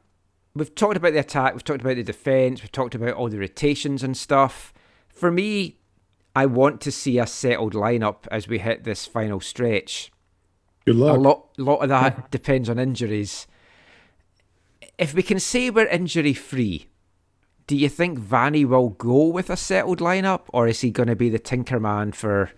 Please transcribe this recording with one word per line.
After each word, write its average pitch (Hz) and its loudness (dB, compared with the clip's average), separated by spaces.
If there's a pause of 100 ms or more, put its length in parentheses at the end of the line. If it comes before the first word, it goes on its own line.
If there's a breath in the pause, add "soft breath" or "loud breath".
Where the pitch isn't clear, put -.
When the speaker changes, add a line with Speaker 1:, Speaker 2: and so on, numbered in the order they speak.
(560)
Speaker 1:
We've 147 -6
talked 208 0
about 170 2
the 151 2
attack, 135 0
we've 123 -12
talked 139 -4
about 127 -2
the 117 -6
defence, 127 0
we've - -20
talked 127 -4
about 117 -2
all 120 -4
the 107 -6
rotations 139 -2
and 131 -4
stuff. - 0 (360 soft breath)
For 175 -2
me, 196 -2 (580)
I 135 4
want 131 2
to 139 -6
see 120 -2
a 113 0
settled 113 -2
lineup 110 -2
as 107 -6
we 113 -4
hit 113 -4
this 110 -6
final 107 -4
stretch. - -4 (760)
Speaker 2:
Good 117 6
luck. 135 6
Speaker 1:
A - 4
lot, 139 4 (100)
lot 139 2
of 135 0
that 131 2
Speaker 2:
<laughs> - -
Speaker 1:
depends 131 0
on 117 -2
injuries. 113 -4 (1500 soft breath)
If 151 -4
we 180 2
can 190 -2
say 247 0
we're 220 2
injury-free, 143 -2 (800)
do 143 0
you 139 2
think 170 -2
Vanni 127 2
will 127 4
go 123 4
with 180 -2
a 180 -2
settled 180 0
lineup, 185 0 (100)
or 117 4
is 113 0
he 123 0
gonna 117 0
be 120 2
the 110 0
tinker 123 -4
man 104 -2
for 101 -2